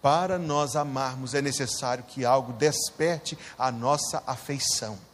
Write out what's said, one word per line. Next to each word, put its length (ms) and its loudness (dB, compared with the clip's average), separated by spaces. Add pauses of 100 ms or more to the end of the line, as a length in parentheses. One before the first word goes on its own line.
Para 360 4
nós 360 0
amarmos 600 -2
é 60 4
necessário 640 -2
que 200 -6
algo 280 4
desperte 840 0 (200)
a 120 0
nossa 560 0
afeição. 720 -4 (160)